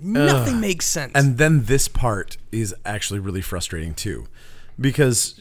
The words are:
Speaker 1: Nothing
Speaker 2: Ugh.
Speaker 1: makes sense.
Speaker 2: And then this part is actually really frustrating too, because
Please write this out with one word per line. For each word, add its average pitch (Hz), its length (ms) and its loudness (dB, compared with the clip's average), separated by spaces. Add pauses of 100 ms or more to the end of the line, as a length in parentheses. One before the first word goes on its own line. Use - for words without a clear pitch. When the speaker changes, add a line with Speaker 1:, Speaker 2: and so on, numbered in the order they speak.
Speaker 1:
Nothing 240 540 2
Speaker 2:
Ugh. 226 40 0
Speaker 1:
makes 190 260 -2
sense. 147 280 -4
Speaker 2:
And 139 240 4
then 151 260 6
this 135 240 4
part - 480 0 (160)
is 107 220 -4 (100)
actually 101 360 -4
really 95 220 -6
frustrating 82 520 -6
too, 65 320 -8 (520)
because 127 640 2